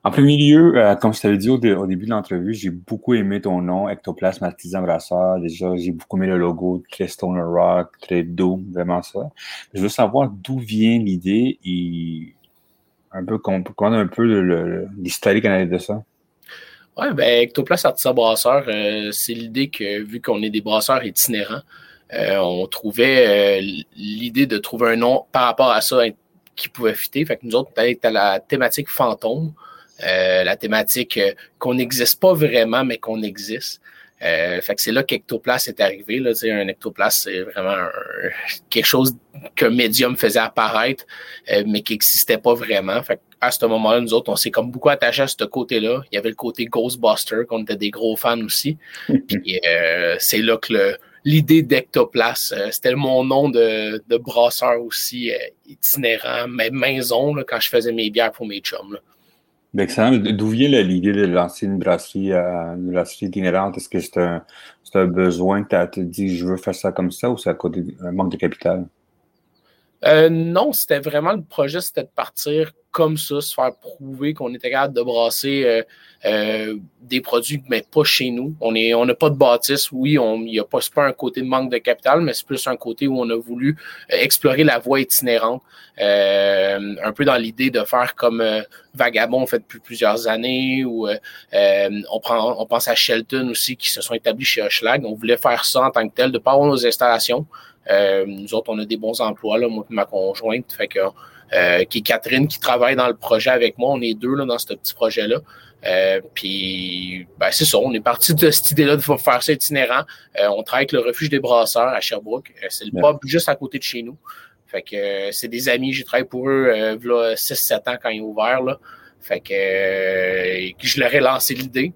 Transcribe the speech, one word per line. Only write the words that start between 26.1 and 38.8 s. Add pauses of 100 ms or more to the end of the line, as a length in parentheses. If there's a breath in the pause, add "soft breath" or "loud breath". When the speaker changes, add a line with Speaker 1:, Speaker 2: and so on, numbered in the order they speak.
Speaker 2:
qui
pouvait
fitter.
Fait
que
nous
autres,
on
est
à
la
thématique
fantôme, (540 loud breath)
euh,
la
thématique,
euh, (260 loud breath)
qu'on
n'existe
pas
vraiment,
mais
qu'on
existe. (420 loud breath)
Euh,
fait
que
c'est
là
qu'Ectoplasme
est
arrivé,
là,
tu
sais,
un
ectoplasme,
c'est
vraiment
un, (800 loud breath)
quelque